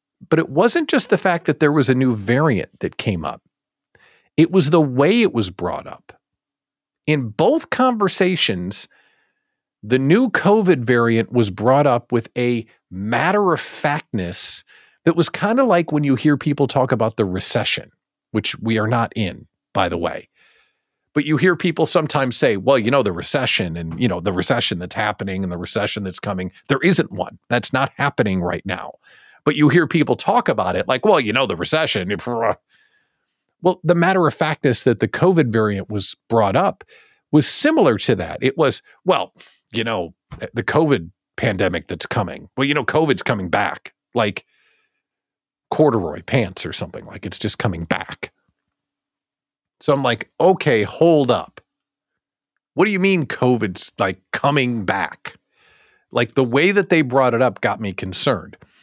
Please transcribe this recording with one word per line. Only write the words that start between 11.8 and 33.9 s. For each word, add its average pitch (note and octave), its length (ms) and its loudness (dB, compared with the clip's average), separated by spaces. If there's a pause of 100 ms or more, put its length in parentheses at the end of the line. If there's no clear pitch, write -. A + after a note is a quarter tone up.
up A#2+ 240 0
with A#2 260 -2
a A#2+ 300 -2 (240)
matter-of-factness C#3+ 1700 -2 (400)
that E3 120 2
was E3 120 2
kinda A#3+ 360 0
like F3 280 2
when D3+ 100 0
you C#3 120 2
hear D3 220 2
people C#3+ 300 0
talk B2+ 240 0
about A2 260 -2
the G#2+ 100 0
recession, - 640 -2 (400)
which - 280 -4
we A2+ 200 -2
are G#2+ 100 -2
not A#2 260 0
in, F#2 300 -6 (300)
by F#2+ 140 0
the F2 100 -4
way. - 300 -6 (840)
But D3+ 140 -2
you D#3 100 0
hear F3 180 2
people D#3+ 320 -2
sometimes C#3+ 500 0
say, A#2+ 200 2
"Well, B2+ 220 2
you A2 120 0
know, C#3 120 4
the G2+ 100 0
recession G#2 640 -2
and, E2 240 -8
you B2 80 2
know, F2 100 -2
the F2+ 140 -4
recession F#2 460 -2
that's F2+ 160 -10
happening G2+ 500 -4
and F2+ 80 -6
the F2 60 -8
recession G2+ 440 -4
that's F#2+ 160 -8
coming, F#2 320 -6 (180)
there C#3 140 -2
isn't E3+ 300 2
one. - 260 -8 (100)
That's A#2+ 240 -2
not C3+ 240 -2
happening G#2+ 440 -2
right F2 240 -4
now." - 300 -8 (500)
But D3+ 120 0
you D3 120 4
hear D#3 180 4
people C#3+ 300 0
talk A#3 320 0
about G2 260 0
it G2 140 -4
like, B2+ 160 0
"Well, G3 160 4
you G#2+ 140 -2
know, C3+ 120 0
the F2+ 80 -2
recession." G#2 640 -2
<laughs> A#2 400 -4 (1040)
Well, F3 200 0
the E3+ 120 2